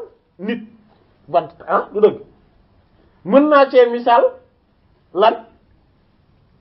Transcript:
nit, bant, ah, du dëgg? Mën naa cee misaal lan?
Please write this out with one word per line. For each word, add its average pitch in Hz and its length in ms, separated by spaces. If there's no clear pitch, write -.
nit, 220 240
bant, 160 220
ah, 185 260
du 202 80
dëgg? 208 180
Mën 269 240
naa 277 200
cee 247 200
misaal 240 340
lan? 208 320